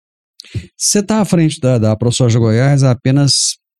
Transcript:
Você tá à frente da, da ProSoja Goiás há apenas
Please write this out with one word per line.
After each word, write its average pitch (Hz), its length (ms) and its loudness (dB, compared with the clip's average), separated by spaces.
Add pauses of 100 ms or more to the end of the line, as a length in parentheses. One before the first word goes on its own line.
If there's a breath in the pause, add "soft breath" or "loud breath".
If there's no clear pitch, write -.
(760 loud breath)
Você - 240 -2
tá 214 200 -2
à 190 40 0
frente 156 340 0
da, 127 200 0
da 107 160 0
ProSoja 117 420 0
Goiás 123 460 2
há 135 80 2
apenas 135 640 0 (240)